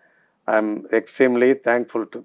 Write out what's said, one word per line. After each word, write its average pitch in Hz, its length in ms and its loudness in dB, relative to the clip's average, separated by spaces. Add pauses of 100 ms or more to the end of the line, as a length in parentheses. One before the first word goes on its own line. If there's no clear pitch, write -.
(440)
I 110 160 0
am 110 80 -2 (200)
extremely 123 640 2 (100)
thankful 117 460 -2
to 120 160 -14